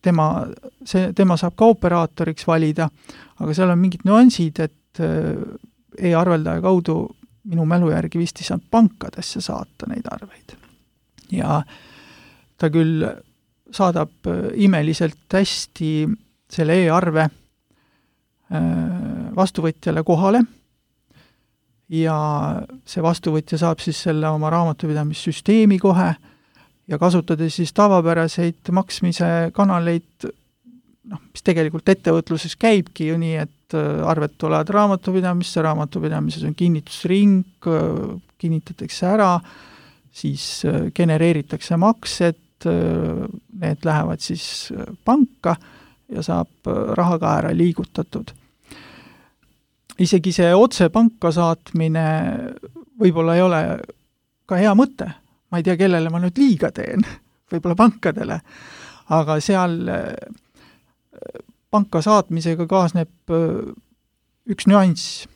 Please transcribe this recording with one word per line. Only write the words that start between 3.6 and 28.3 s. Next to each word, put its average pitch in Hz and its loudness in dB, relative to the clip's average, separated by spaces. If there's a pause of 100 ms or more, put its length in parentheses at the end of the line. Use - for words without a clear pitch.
on 175 4
mingid 180 0
nüansid, 208 4
et, - -8
äh, 160 -2 (760)
e-arveldaja 165 2
kaudu 175 2 (480)
minu 165 0
mälu 170 2
järgi 165 -4
vist - -6
ei - -10
saanud - -6
pankadesse - 0
saata - -10
neid - -10
arveid. - -20 (760)
Ja 156 -2 (960)
ta 165 -2
küll 160 0 (640)
saadab, 170 0 (160)
äh, 175 -4 (160)
imeliselt 156 0
hästi 180 -2 (600)
selle 165 0
e-arve, 160 2 (1200)
äh, 165 -2 (720)
vastuvõtjale 160 -2
kohale 202 4 (1500)
ja 160 0 (720)
see 170 -6
vastuvõtja 160 -2
saab 165 0
siis - -4
selle 156 0
oma 156 -2
raamatupidamissüsteemi 165 2
kohe 180 4 (760)
ja 147 -4
kasutades 165 0
siis 165 -4
tavapäraseid 170 2